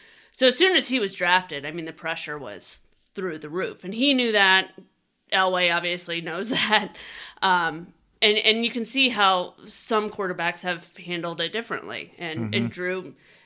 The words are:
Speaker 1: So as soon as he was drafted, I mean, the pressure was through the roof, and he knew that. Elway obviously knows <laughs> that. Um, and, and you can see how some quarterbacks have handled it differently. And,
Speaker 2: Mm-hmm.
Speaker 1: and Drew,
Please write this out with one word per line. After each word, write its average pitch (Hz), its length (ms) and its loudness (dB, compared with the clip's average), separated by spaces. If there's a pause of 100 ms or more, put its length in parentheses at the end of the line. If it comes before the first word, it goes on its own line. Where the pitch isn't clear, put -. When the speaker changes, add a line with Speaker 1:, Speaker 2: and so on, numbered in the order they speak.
(300)
Speaker 1:
So - 160 2
as 254 100 6
soon 370 200 6
as - 100 2
he 254 140 0
was 196 120 -2
drafted, 175 540 0
I 156 60 -8
mean, 165 140 -8
the 160 60 -10
pressure 160 460 -8
was 104 440 -12 (340)
through 180 220 -6
the 151 120 -12
roof, 170 320 -4
and 190 120 -8
he 269 200 4
knew 240 160 2
that. 190 400 4 (640)
Elway 180 420 2
obviously 175 460 -4
knows 180 300 -6
<laughs> - 0 -
that. 214 460 0 (460)
Um, 175 460 0 (340)
and, 214 160 6
and 226 260 4
you 233 60 0
can 226 160 -4
see 262 240 2
how 190 440 2 (120)
some 214 420 -2
quarterbacks 175 540 -4
have 180 340 -6
handled 170 440 -6
it 165 120 -4
differently. 123 680 -8
And, 156 280 -6
Speaker 2:
Mm-hmm. 107 80 -4
Speaker 1:
and 117 160 0
Drew, 185 440 -8 (320)